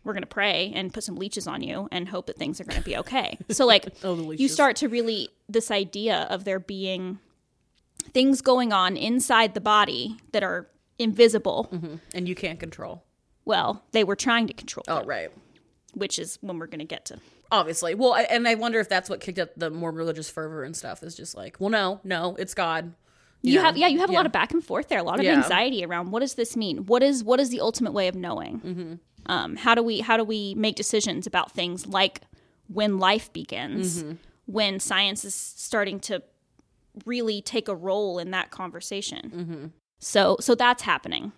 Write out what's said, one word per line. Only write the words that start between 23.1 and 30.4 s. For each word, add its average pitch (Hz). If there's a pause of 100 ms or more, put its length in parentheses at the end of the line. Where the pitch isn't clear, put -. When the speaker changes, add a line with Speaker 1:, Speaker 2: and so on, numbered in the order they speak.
Speaker 1:
You 254
Speaker 2:
You 370
know? 370
Speaker 1:
have, 320
yeah, 339
you 302
have 381
a -
Speaker 2:
Yeah. 370
Speaker 1:
lot 330
of 233
back -
and 330
forth -
there, 226
a -
lot 175
of -
Speaker 2:
Yeah. -
Speaker 1:
anxiety 190
around 175
what 233
does 269
this 233
mean? 196
What 240
is, 269
what 247
is 269
the 240
ultimate 226
way 196
of 185
knowing? -
Speaker 2:
Mm-hmm. 175 (320)
Speaker 1:
Um, 123
how 233
do 233
we, 226
how 226
do 226
we 208